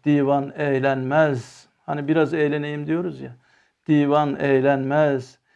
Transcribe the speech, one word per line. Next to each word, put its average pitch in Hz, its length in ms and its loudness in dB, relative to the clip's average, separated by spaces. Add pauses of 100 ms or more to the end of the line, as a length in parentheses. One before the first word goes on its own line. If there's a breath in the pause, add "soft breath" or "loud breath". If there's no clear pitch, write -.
divan 143 520 2
eğlenmez." 135 1120 -2 (180)
Hani 147 220 -6
biraz 156 260 0
eğleneyim 147 520 -2
diyoruz 160 340 -6
ya. 127 100 -14 (580)
Divan 147 480 2
eğlenmez. 139 1000 0 (180)